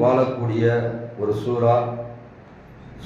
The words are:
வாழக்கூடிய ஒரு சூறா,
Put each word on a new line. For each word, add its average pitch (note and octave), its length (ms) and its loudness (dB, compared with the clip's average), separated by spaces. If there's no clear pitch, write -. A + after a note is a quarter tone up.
வாழக்கூடிய B2 600 2
ஒரு G#2 160 0
சூறா, A#2+ 420 2